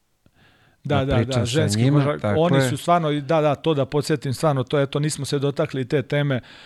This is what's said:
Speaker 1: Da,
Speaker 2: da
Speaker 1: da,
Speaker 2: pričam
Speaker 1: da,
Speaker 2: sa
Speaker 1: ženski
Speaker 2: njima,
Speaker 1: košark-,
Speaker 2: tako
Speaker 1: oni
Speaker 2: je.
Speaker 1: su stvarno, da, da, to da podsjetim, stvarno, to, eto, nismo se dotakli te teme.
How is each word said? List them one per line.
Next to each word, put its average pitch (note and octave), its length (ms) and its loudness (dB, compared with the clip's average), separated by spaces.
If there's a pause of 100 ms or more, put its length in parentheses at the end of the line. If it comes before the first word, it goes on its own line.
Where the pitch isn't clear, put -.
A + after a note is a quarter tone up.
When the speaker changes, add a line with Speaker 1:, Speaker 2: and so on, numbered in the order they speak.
(840)
Speaker 1:
Da, C#3+ 140 0
Speaker 2:
da C3+ 80 0
Speaker 1:
da, C3+ 100 0
Speaker 2:
pričam A#2 160 2
Speaker 1:
da, - 40 -2
Speaker 2:
sa A2+ 100 0
Speaker 1:
ženski A2 360 0
Speaker 2:
njima, C#3 180 4
Speaker 1:
košark-, D3 200 -2
Speaker 2:
tako G#2+ 200 0
Speaker 1:
oni E3 160 4
Speaker 2:
je. C3+ 60 4
Speaker 1:
su B2+ 140 0
stvarno, E3 360 0
da, D3 280 0
da, D3+ 140 2
to D#3+ 200 -2
da C3+ 120 0
podsjetim, C#3+ 480 -2
stvarno, C#3 300 0
to, D3 160 0
eto, C#3 180 -2
nismo D3 260 -2
se C#3+ 140 -2
dotakli C#3+ 460 -2
te C#3 180 0
teme. C#3+ 380 0 (240)